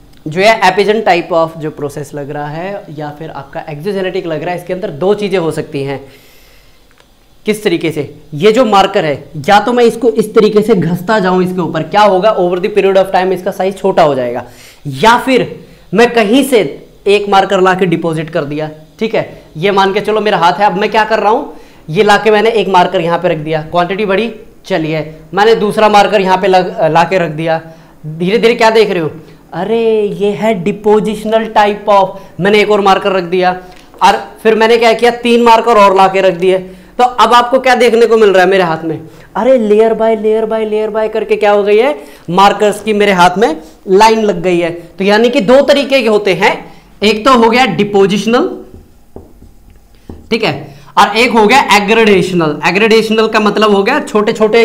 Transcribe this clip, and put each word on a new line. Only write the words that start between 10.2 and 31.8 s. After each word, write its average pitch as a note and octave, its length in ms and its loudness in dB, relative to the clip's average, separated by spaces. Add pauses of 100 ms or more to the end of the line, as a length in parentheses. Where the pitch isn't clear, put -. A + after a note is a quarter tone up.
तरीके G#3 280 4
से A3+ 120 2
घसता F3+ 440 -2
जाऊं F#3 240 0
इसके F3+ 180 -4
ऊपर, D#3+ 220 -4
क्या G3+ 200 0
होगा, G3+ 340 2
over F3+ 200 0
the F3 120 -4
period F#3+ 280 0
of F#3+ 80 4
time F#3 280 -2
इसका F#3 180 -6
size F#3+ 280 -4
छोटा F#3+ 240 0
हो D3 120 2
जाएगा, B2 300 -6 (420)
या F3 320 2
फिर - 460 -2 (300)
मैं A#3+ 180 2
कहीं A#3 320 2
से G#3+ 440 -2 (180)
एक G3+ 220 0
marker G3 320 2
ला F#3 140 2
के F#3 120 -2
deposit E3 440 -4
कर E3 140 -4
दिया, D3+ 260 -8 (280)
ठीक A3 160 -4
है, - 280 -6 (140)
ये F3 140 -2
मान G3 240 0
के G#3 60 -2
चलो G#3+ 200 -2
मेरा G#3 180 -2
हाथ F3 140 2
है, G3+ 140 0
अब F#3 100 0
मैं G#3 140 -2
क्या G#3+ 140 0
कर A3 140 -2
रहा G3+ 140 0
हूं, C4+ 120 -2 (460)
ये F3 120 0
लाके G#3 280 2
मैंने G#3 200 2
एक G3+ 180 -2
मार्कर F3+ 320 2
यहाँ E3+ 180 -2
पे F3 100 -2
रख D#3+ 100 -2
दिया, D#3 240 -6
Quantity F3 440 -4
बढ़ी, G#3 260 -2 (320)
चलिए D#3 500 -6 (200)
मैंने G#3+ 200 4
दूसरा G#3 340 0
मार्कर G3+ 320 2
यहाँ F#3 160 0
पे F#3 100 -2
लग-, F#3 440 0
लाके E3+ 280 0
रख E3+ 120 -2
दिया। D#3+ 300 -4 (460)
धीरे F3 320 -2
धीरे A3+ 160 2
क्या A#3 160 2
देख A3 200 2
रहे F#3 120 -2
हो? D3+ 80 -6 (420)
अरे A3 500 -2
ये G3 280 -2
है G3 340 -2
depositional G#3+ 800 -2 (120)
type G#3 320 0